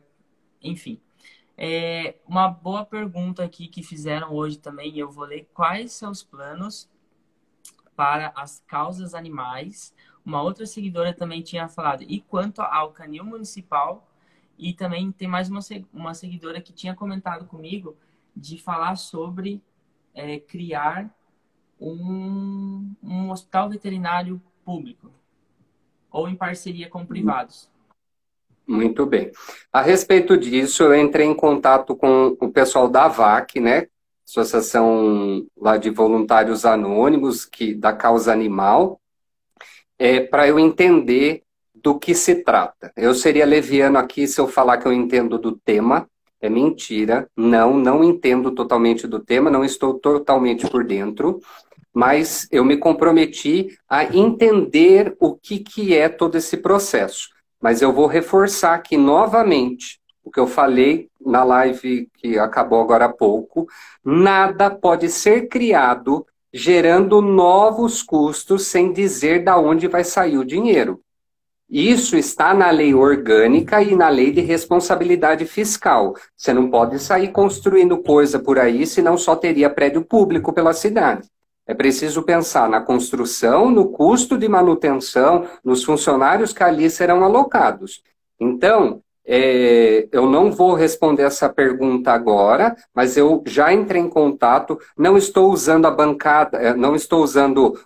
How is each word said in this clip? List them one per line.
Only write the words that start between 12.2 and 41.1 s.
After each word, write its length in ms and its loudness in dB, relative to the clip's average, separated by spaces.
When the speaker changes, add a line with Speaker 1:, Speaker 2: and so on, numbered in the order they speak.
Speaker 1:
quanto 400 -10
ao 300 -8
canil 340 -20
municipal?" 840 -12
E 160 -14
também 380 -10
tem 160 -16
mais 220 -8
uma 120 -14
se-, 320 -20
uma 220 -16
seguidora 460 -18
que 120 -20
tinha 220 -16
comentado 500 -14
comigo 500 -18
de 240 -20
falar 360 -8
sobre, 640 -14
é, 260 -16
criar 760 -12
um, 1200 -12
um 280 -10
hospital 380 -8
veterinário 720 -10
público 460 -16
ou 160 -8
em 80 -12
parceria 540 -14
com 160 -16
privados. 640 -10
Speaker 2:
Muito 400 -2
bem. 260 -4
A 100 0
respeito 560 2
disso, 460 -2
eu 160 6
entrei 260 2
em 100 0
contato 600 0
com 440 2
o 100 -4
pessoal 400 2
da 160 4
avac, 540 0
né? 280 0
Associação 1160 -2
lá 220 0
de 120 -4
Voluntários 760 0
Anônimos, 800 0
que, 280 -8
da 200 -2
causa 400 0
animal, 640 0
é, 220 2
pra 280 0
eu 120 2
entender 840 2